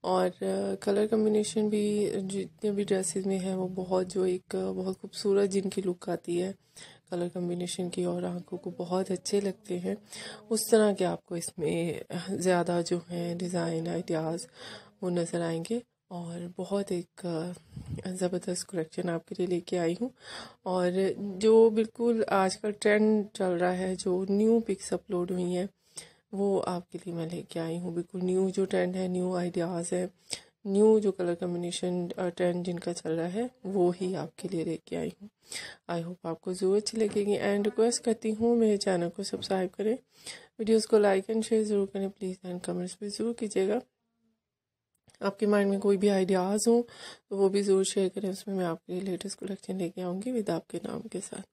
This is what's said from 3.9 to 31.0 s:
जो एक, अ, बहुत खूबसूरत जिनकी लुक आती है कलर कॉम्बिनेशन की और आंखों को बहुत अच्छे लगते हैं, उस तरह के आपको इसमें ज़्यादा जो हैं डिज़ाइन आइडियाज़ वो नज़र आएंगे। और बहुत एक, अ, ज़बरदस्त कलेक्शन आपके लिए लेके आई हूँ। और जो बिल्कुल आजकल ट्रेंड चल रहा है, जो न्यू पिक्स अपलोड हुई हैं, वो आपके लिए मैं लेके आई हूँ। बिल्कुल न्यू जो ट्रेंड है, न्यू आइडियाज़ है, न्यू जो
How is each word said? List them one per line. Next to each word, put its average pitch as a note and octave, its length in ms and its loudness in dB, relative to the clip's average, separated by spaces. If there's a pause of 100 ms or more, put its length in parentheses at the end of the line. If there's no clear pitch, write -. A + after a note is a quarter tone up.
जो F#3 180 0
एक, F#3 300 -2
अ, F#3+ 160 -2
बहुत F#3 260 -4
खूबसूरत G3+ 520 2
जिनकी F#3+ 320 0
लुक F3+ 280 -4
आती F3 280 -2
है F#3+ 180 -2 (560)
कलर F3 180 -2
कॉम्बिनेशन F3 600 -4
की F3+ 160 -2
और F3 200 -2
आंखों F3+ 320 -6
को F3+ 140 -8
बहुत F#3 400 -2
अच्छे G3+ 300 0
लगते F#3 360 -6
हैं, F#3+ 200 -4 (540)
उस G#3+ 200 0
तरह G#3+ 220 8
के F#3+ 120 0
आपको F3 320 -4
इसमें E3+ 640 -2 (280)
ज़्यादा F3 520 2
जो E3+ 280 -2
हैं F3 280 -4
डिज़ाइन E3+ 500 -2
आइडियाज़ E3 600 -4 (560)
वो F3+ 60 -2
नज़र E3+ 320 -2
आएंगे। E3+ 420 -4 (280)
और F3 460 -10
बहुत G3 340 -4
एक, F3+ 340 -6 (800)
अ, F#3+ 40 -6
ज़बरदस्त F3+ 600 -4
कलेक्शन F3 400 -4
आपके E3 260 -4
लिए F3+ 120 0
लेके F3+ 300 -2
आई F3 240 2
हूँ। B3+ 100 -4 (540)
और F#3 540 2
जो A3 500 8
बिल्कुल A3+ 540 2
आजकल F#3+ 480 2
ट्रेंड G#3+ 640 4
चल F#3 160 0
रहा F3+ 200 2
है, F#3 240 -2
जो F#3 340 0
न्यू A3 300 6
पिक्स G3+ 340 -4
अपलोड F3+ 380 -2
हुई F3+ 220 0
हैं, F3+ 160 -2 (640)
वो G3 260 2
आपके F3+ 380 -6
लिए E3+ 160 -10
मैं E3 160 -4
लेके E3+ 300 -8
आई E3 180 -4
हूँ। F3 160 -6
बिल्कुल F3 280 -6
न्यू F#3 300 2
जो F#3+ 140 0
ट्रेंड F#3 300 0
है, F#3 120 -2
न्यू F3+ 280 0
आइडियाज़ F3 600 -2
है, F3+ 140 -2 (580)
न्यू G#3+ 320 6
जो G3+ 120 2